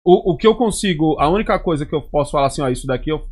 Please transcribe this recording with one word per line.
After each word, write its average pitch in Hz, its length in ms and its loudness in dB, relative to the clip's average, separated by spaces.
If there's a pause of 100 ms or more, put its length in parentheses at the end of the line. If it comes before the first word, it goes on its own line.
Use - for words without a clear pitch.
O, 180 300 4
o - 40 0
que 226 100 2
eu 214 80 6
consigo, 180 640 0
a 147 100 2
única 202 300 0
coisa 151 260 -2
que - 80 -8
eu 151 80 -2
posso 143 300 -2
falar 139 160 0
assim, 139 160 -4
ó, 131 60 -2
isso 127 180 -4
daqui 131 240 -2
eu, 156 60 -2 (140)